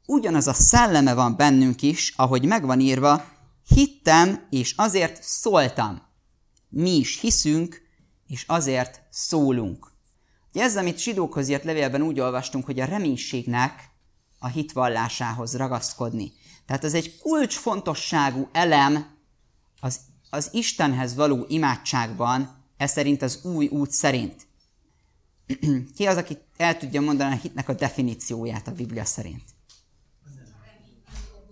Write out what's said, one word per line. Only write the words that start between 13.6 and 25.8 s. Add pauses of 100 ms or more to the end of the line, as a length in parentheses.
a
hitvallásához
ragaszkodni. (340)
Tehát
ez
egy
kulcsfontosságú
elem (760)
az, (300)
az
Istenhez
való
imádságban, (120)
ez
szerint
az
új
út
szerint. (1000)
<clears throat>